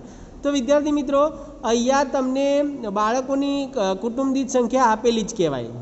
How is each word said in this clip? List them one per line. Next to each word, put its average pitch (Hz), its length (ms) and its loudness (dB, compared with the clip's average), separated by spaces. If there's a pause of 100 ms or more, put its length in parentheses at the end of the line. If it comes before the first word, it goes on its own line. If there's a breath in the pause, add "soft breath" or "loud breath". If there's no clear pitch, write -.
(440 loud breath)
તો 285 80 0
વિદ્યાર્થી 285 400 2
મિત્રો 285 280 0 (440 loud breath)
અહીંયા 247 400 2
તમને 277 600 2 (300)
બાળકોની, 269 720 0
અ, 214 280 -2
કુટુંબ 240 400 -2
દીઠ 269 160 0
સંખ્યા 254 340 2
આપેલી 226 380 2
જ 185 140 -6
કહેવાય, 139 300 0 (160)